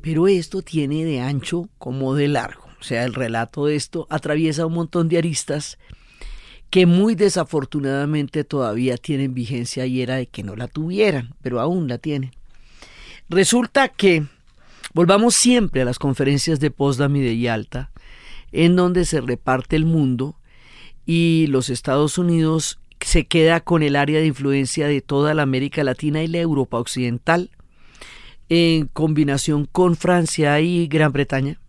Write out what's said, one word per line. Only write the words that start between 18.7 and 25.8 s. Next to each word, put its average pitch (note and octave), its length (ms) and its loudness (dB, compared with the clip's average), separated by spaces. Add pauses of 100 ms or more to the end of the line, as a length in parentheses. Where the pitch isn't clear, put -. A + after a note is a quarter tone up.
donde F3+ 300 2
se D3+ 160 -2
reparte B2+ 540 -2
el D#3 100 2
mundo C#3+ 540 0 (680)
y E3 440 2
los C3 200 0
Estados C#3 480 0
Unidos D#3+ 640 0 (200)
se - 280 2
queda E3 320 4
con E3 240 2
el C#3+ 120 2
área D3+ 260 2
de D#3+ 40 2
influencia C#3 640 0
de C#3+ 140 0
toda D3 340 0
la D3+ 80 2
América C#3 400 -2